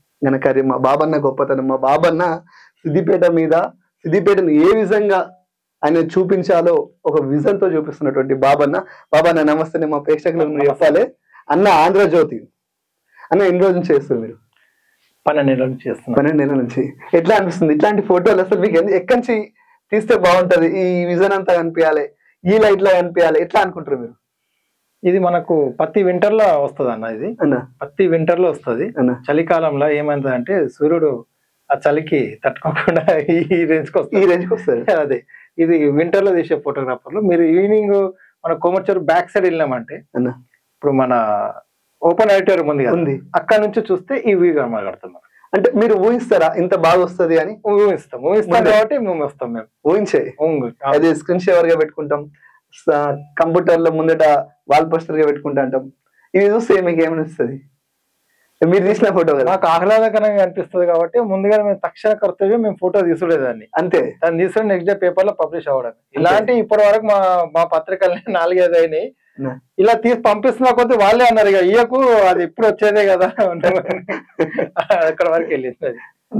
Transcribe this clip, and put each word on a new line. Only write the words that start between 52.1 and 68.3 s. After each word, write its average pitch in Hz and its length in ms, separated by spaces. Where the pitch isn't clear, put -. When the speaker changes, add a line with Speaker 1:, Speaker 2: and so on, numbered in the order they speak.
Speaker 1:
స-, 147 440
కంప్యూటర్ 165 420
లో 165 100
ముందట 160 320
wall 160 240
poster 160 240
గా 156 100
పెట్టుకుంటా 143 360
అంటాం. 131 300
ఇవి 196 140
చూస్తే 208 320
మీకు 170 220
ఏమనిపిస్తది? 156 600
మీరు 185 200
తీసిన 208 260
photo 165 220
కదా. 135 100
Speaker 2:
మాకు 190 220
ఆహ్లాదకరంగా 208 760
అనిపిస్తది 180 440
కాబట్టి 170 340
ముందుగానే 208 420
మేము 202 220
తక్షణ 214 280
కర్తవ్యం 208 500
మేము 208 180
photo 185 200
తీసుకునేదాన్ని. 160 680
Speaker 1:
అంతే. 170 460
Speaker 2:
దాన్ని 170 220
తీసుకుని 214 220
next 185 220
డే 202 40
పేపర్ 190 320
లో 208 60
publish 160 360
అవ్వడం. 131 200
Speaker 1:
అంతే. - 320
Speaker 2:
ఇలాంటి 202 320
ఇప్పటి 214 340
వరకు 220 200
మా, 185 480
మా 165 100
పత్రికల్ని 175 680